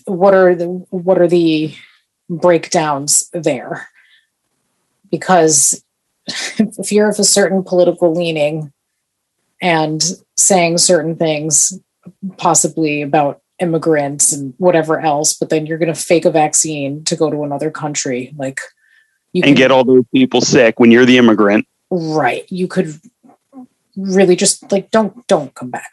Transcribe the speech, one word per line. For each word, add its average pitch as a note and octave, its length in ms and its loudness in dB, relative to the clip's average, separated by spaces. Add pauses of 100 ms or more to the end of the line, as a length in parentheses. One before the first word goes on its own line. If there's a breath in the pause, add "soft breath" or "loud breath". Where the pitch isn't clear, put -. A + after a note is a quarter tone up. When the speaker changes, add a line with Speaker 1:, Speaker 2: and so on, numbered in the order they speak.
Speaker 1:
what G3 280 2
are F#3 220 4
the, E3+ 100 -4 (240)
what F3+ 300 0
are F3 80 4
the D#3+ 460 0 (560 soft breath)
breakdowns D#3 1040 -2
there? D3 540 -6 (1200 loud breath)
Because D#3+ 720 0 (200)
<laughs> - 240 -20
if - 640 -6
you're G#3 180 2
of G3+ 100 -4
a G3+ 40 0
certain F#3+ 400 0
political F3 500 2
leaning D#3 580 -4 (920)
and D#3 420 -2 (340)
saying E3+ 420 2
certain E3 360 0
things, D#3+ 640 -2 (580)
possibly D#3 680 -2
about C#3+ 380 -2 (180)
immigrants D#3 760 -2
and C#3 240 -10
whatever D#3+ 420 0
else, D3+ 360 -2
but - 160 -6
then D#3 160 -2
you're D#3+ 100 -6
gonna E3 160 -2
fake D#3+ 320 -2
a F3 60 4
vaccine D3+ 720 -2
to E3 120 -4
go D#3 140 -2
to D3 140 -6
another C#3+ 260 -6
country, C#3+ 680 -8
like, C3+ 220 -10 (760)
you F3+ 100 0
Speaker 2:
and C#3 60 4
Speaker 1:
can C#3 40 6
Speaker 2:
get B2+ 160 4
all C3 140 4
those B2+ 280 4
people B2+ 300 2
sick A2+ 380 2
when A#2+ 100 6
you're B2 160 6
the B2+ 140 6
immigrant. G#2+ 480 2 (240)
Speaker 1:
Right. D#3 600 -4
You F#3 160 -4
could D#3+ 320 -6 (960)
really F#3+ 400 2
just, - 360 -4
like, G3 200 -4
don't, A3 360 -2
don't D3+ 260 -2
come B2+ 160 -14
back, - 240 -14